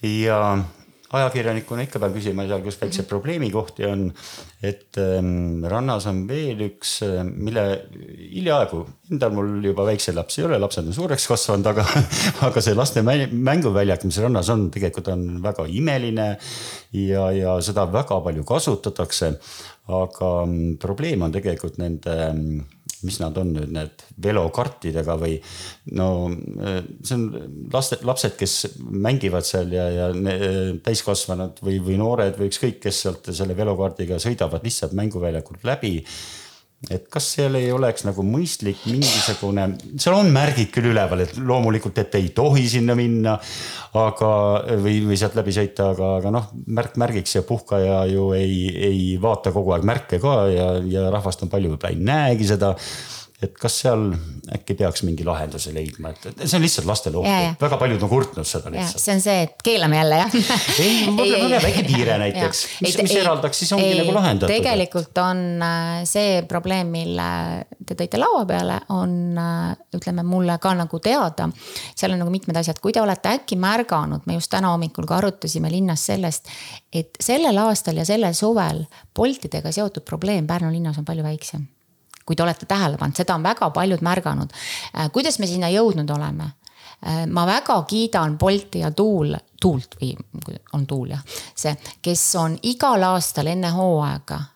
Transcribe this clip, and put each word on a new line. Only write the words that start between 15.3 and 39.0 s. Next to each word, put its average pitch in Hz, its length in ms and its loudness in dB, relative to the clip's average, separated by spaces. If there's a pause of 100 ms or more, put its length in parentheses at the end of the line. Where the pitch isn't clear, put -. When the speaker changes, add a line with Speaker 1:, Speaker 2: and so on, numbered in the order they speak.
Speaker 1:
väga 85 260 -2
imeline 113 680 0 (540)
ja, 98 400 2
ja 92 300 2
seda 101 300 0
väga 101 300 0
palju 78 220 -2
kasutatakse. 98 920 -2 (500)
Aga, 90 580 0
mm, 85 320 -2
probleem 107 440 -2
on 82 100 0
tegelikult 87 460 -4
nende, 85 340 -4 (220)
mm, 78 320 -4 (380)
mis 90 160 -6
nad 80 180 -4
on 90 160 0
nüüd, 76 180 -4
need 78 300 -8 (200)
velokartidega 85 960 -2
või 80 200 -2 (540)
no, 92 160 0 (500)
äh, 95 240 -4 (220)
see 131 120 -4
on 117 120 0 (440)
laste, 131 300 -2
lapsed, 120 340 -2
kes - 200 -2 (240)
mängivad 98 680 -2
seal 90 260 -2
ja, 90 180 0
ja 90 240 -2
ne-, 95 680 -2
täiskasvanud 95 800 -4
või, 95 160 0
või 95 180 0
noored 107 400 2
või 101 120 0
ükskõik - 320 -4
kes 98 200 -2
sealt 95 300 -6
selle 92 240 -2
velokaardiga 92 640 -2
sõidavad 87 460 -2
lihtsalt - 280 -4
mänguväljakult 90 720 -4
läbi. 113 380 -2 (800)
Et - 280 -8
kas - 160 -4
seal 139 320 0
ei 123 160 2
oleks 127 320 2
nagu 98 160 0
mõistlik 107 640 0
mingisugune, 110 800 0 (320)